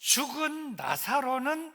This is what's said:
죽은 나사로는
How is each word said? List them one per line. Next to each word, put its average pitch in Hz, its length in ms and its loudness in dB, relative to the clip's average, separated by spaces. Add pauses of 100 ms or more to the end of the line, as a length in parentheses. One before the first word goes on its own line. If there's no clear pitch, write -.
죽은 294 760 0
나사로는 262 1000 0